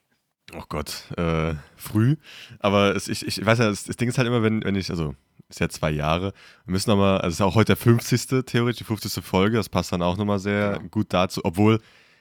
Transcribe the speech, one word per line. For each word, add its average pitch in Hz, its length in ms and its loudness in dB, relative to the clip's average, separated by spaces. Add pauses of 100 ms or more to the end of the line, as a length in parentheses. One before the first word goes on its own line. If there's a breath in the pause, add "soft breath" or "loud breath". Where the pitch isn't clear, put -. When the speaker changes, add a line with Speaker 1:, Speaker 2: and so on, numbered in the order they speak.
(580)
Speaker 1:
Oh 76 100 -14
Gott, - 360 -8 (120)
äh, 82 380 0 (220 soft breath)
früh. 117 400 0 (440 loud breath)
Aber 101 360 4
es, 98 120 -4
ich, - 200 -6
ich 95 180 -6
weiß 113 140 4
ja, 113 100 4
das, 98 140 -4
das - 140 -8
Ding 120 120 0
ist - 80 -2
halt 127 100 2
immer, 120 140 2
wenn, 110 220 0
wenn 98 100 0
ich, 95 160 -2
also, 80 240 -4 (340)
ist - 120 -20
ja 85 100 0
zwei 80 220 -4
Jahre. 80 420 -2 (320 soft breath)
Wir 90 60 -8
müssen 95 180 0
nochmal, 98 300 4
also - 80 -2
es 85 80 -2
ist 101 60 -2
auch 95 120 4
heute 107 140 4
der 98 100 4
fünfzigste, 120 640 2
theoretisch 120 360 -2
die - 60 -14
fünfzigste 101 360 -6
Folge. 101 360 2
Das 101 120 -2
passt 90 220 -2
dann 90 100 -2
auch 87 160 0
nochmal 101 220 -2
sehr 101 400 -2
Speaker 2:
Genau. 92 100 -12
Speaker 1:
gut 104 240 -2
dazu. 92 320 0
Obwohl, 107 360 4 (400 soft breath)